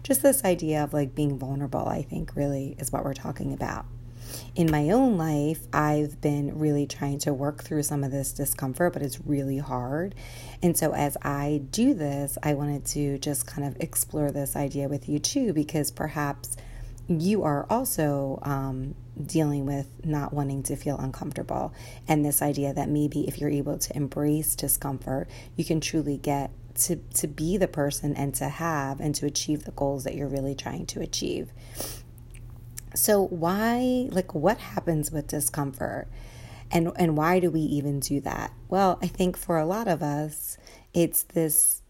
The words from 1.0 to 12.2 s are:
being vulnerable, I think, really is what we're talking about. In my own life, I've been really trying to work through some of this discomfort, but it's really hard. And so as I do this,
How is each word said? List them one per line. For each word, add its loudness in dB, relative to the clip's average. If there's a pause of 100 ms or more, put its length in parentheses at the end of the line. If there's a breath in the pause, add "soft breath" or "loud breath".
being 2
vulnerable, -2
I -2
think, -6
really -2
is -4
what -2
we're -2
talking -6
about. -4 (680 loud breath)
In 4
my 4
own 6
life, 0
I've 2
been 0
really 4
trying -4
to 0
work -2
through 0
some 0
of -2
this -2
discomfort, 0
but -4
it's -4
really 0
hard. -2 (480 loud breath)
And 6
so 4
as 2
I 0
do 4
this, 0